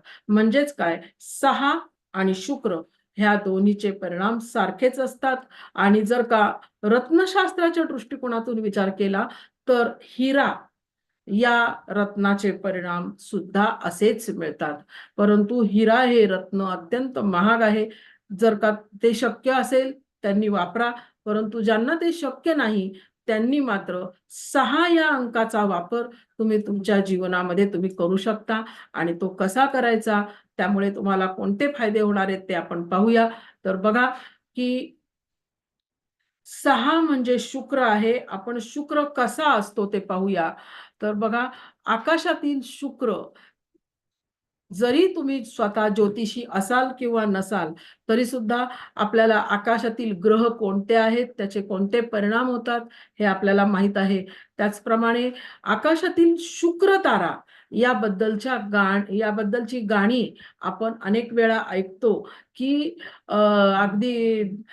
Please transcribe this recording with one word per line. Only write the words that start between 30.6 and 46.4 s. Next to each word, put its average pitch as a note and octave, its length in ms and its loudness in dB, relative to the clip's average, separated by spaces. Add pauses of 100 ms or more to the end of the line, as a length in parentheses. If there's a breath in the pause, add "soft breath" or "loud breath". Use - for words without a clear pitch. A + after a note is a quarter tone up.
तुम्हाला F#3+ 300 0
कोणते G3+ 460 -2
फायदे A3 280 0
होणार G3+ 280 2
आहेत F#3+ 220 -4
ते F#3+ 40 -4
आपण E3+ 300 -4
पाहूया. A3+ 460 4 (360 loud breath)
तर G3 100 -2
बघा G#3+ 340 2 (460 loud breath)
की B3 360 -4 (1600)
सहा C#4 520 2
म्हणजे B3+ 400 2
शुक्र - 400 -6
आहे, A3+ 480 2
आपण A#3 340 -8
शुक्र D4 420 -4
कसा C#4+ 480 0
असतो G3+ 420 -2
ते G3+ 60 -2
पाहूया. F#3 540 -2 (480 loud breath)
तर G#3+ 120 -2
बघा, A3+ 360 -2 (360 loud breath)
आकाशातील D4+ 800 -2
शुक्र, A#3 640 -6 (1400 soft breath)
जरी C4+ 420 2
तुम्ही C4+ 300 -4
स्वतः G#3+ 420 -2
ज्योतिषी G#3+ 640 0